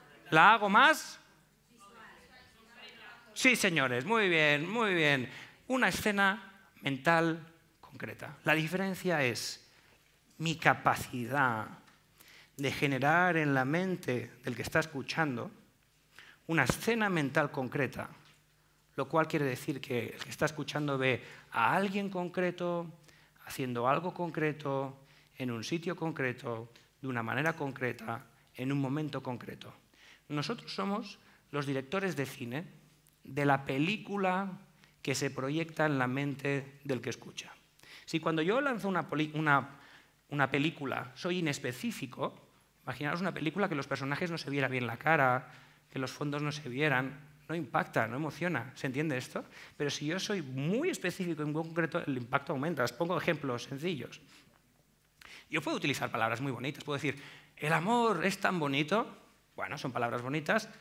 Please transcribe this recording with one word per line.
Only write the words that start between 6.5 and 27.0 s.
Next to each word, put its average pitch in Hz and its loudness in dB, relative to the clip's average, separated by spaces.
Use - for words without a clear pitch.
mental 160 2
concreta. - -12
La 151 6
diferencia 175 0
es - -2
mi 160 -2
capacidad 127 2
de 139 0
generar 151 2
en 147 2
la 131 4
mente 156 -2
del 123 -4
que 113 -6
está - 0
escuchando 135 -2
una 160 4
escena 220 2
mental 151 2
concreta, 131 -2
lo 135 -2
cual 160 4
quiere 151 0
decir 131 -2
que 113 -2
el - -12
que 131 -12
está 151 0
escuchando 143 -2
ve 131 2
a 117 4
alguien 196 0
concreto, 175 -2
haciendo 123 -2
algo 165 2
concreto, 147 -4
en 127 -4
un 113 -4
sitio 170 -4
concreto, 127 -4